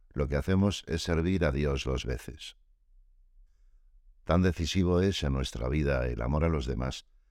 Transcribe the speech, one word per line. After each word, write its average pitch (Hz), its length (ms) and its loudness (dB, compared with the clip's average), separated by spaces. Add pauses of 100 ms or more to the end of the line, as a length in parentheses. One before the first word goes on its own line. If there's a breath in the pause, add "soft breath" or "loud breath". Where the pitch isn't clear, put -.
(120)
lo 71 160 -2
que 73 80 0
hacemos 95 500 2
es 82 160 -4
servir 85 440 0
a 76 40 2
Dios 69 340 -2
dos 64 200 -4
veces. - 540 -10 (1700)
Tan 90 180 4
decisivo 90 580 2
es 95 220 2
en 71 100 2
nuestra 65 380 -4
vida 69 360 0
el 58 140 -4
amor 73 240 0
a 85 60 2
los 69 160 -2
demás, 64 400 -6 (240)